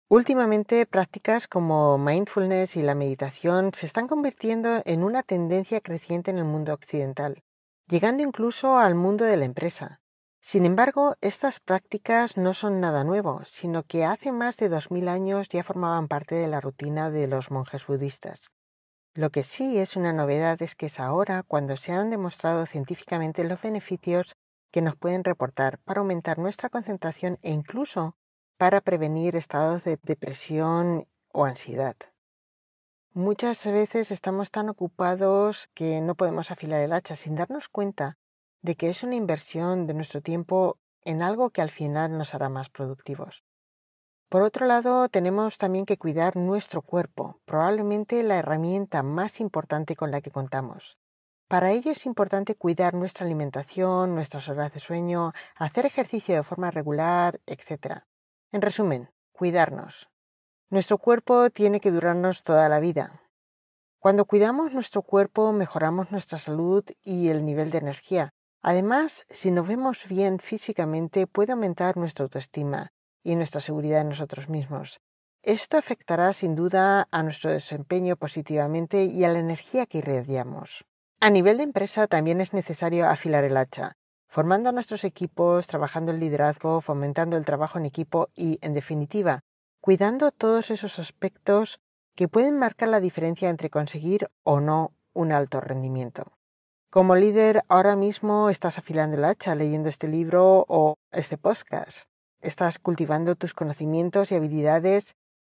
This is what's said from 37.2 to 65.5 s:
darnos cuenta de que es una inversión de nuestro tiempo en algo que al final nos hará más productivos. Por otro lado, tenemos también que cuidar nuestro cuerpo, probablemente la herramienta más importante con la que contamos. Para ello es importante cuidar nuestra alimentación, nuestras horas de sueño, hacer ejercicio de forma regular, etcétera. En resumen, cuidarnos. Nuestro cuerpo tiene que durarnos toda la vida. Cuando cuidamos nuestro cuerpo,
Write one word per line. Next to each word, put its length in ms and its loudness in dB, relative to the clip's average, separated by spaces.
darnos 340 -6
cuenta 480 -6
de 120 -4
que 140 -2
es 140 -6
una 100 -4
inversión 720 -2
de 80 -4
nuestro 300 -8
tiempo 560 0
en 180 -4
algo 300 0
que 100 -2
al 80 -2
final 480 -4
nos 160 -8
hará 160 -4
más 220 -10
productivos. 720 -12
Por 140 4
otro 240 2
lado, 420 4
tenemos 520 0
también 260 0
que 140 -2
cuidar 360 0
nuestro 460 -2
cuerpo, 640 -6
probablemente 800 0
la 140 2
herramienta 640 -2
más 360 -4
importante 560 -4
con 140 -4
la 120 -4
que 100 -14
contamos. 640 -8
Para 240 2
ello 200 0
es 160 -6
importante 480 -2
cuidar 400 0
nuestra 320 -6
alimentación, 880 -2
nuestras 340 -8
horas 240 -4
de 60 -14
sueño, 540 -4
hacer 300 -2
ejercicio 480 -2
de 100 2
forma 280 -4
regular, 760 0
etcétera. 640 -12
En 80 -2
resumen, 480 0
cuidarnos. 760 -2
Nuestro 280 2
cuerpo 520 4
tiene 320 2
que 100 4
durarnos 520 0
toda 260 6
la 100 4
vida. 420 -2
Cuando 240 4
cuidamos 500 2
nuestro 280 -4
cuerpo, 500 2